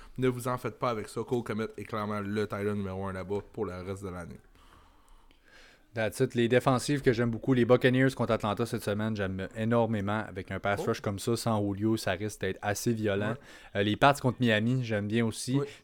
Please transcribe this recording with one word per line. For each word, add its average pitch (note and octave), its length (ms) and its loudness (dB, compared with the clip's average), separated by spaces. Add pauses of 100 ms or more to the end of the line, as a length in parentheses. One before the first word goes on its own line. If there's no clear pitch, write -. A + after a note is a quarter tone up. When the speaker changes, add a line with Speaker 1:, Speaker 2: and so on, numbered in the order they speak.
(160)
Speaker 1:
ne B2+ 120 2
vous B2 180 -2
en B2 120 -2
faites A#2+ 200 -8
pas B2+ 120 -2
avec G#2 180 -4
ça. - 160 -6
Cole A#2+ 180 0
Kmet A2 240 -4 (100)
est G#2+ 80 -12
clairement G#2 360 -4
le G#2 260 -2
tight G#2 220 -4
end G#2 80 0
numéro F#2+ 320 -4
un F#2+ 40 -4
là-bas F#2 280 -4 (120)
pour G#2+ 140 -4
le F2+ 60 -6 (100)
reste F#2+ 220 -8
de F#2+ 60 -8
l'année. F2 280 -10 (1600)
Speaker 2:
That's A2 240 -2
it. C3 160 0
Les A#2 140 4
défensives B2+ 540 2
que B2+ 100 6
j'aime A#2 180 2
beaucoup, A2 240 -2
les A#2+ 100 6
Buccaneers B2+ 520 6
contre A#2 160 0
Atlanta A2 340 0
cette A2+ 160 -4
semaine, G#2+ 320 -2
j'aime F#2+ 320 -4 (100)
énormément. A2 680 2
Avec F#2 240 -10
un F#2+ 80 -4
pass G2+ 240 0
Speaker 1:
Oh. - 60 0
Speaker 2:
rush A2+ 120 0
comme G2+ 200 -4
ça, A#2 160 0
sans A2 280 0
Julio, G2+ 320 2
ça A2 160 -2
risque G2+ 280 -6
d'être F#2+ 220 -4
assez G#2 300 0
violent. G#2+ 440 0 (380)
Speaker 1:
Ouais. G2+ 60 0
Speaker 2:
Euh, - 40 2
les G#2 100 2
Pats C#3 200 6
contre C3 260 0
Miami, A#2+ 420 4
j'aime G#2+ 240 -2
bien A2+ 180 2
aussi. A#2+ 320 -2
Speaker 1:
Oui. C#3+ 80 2 (200)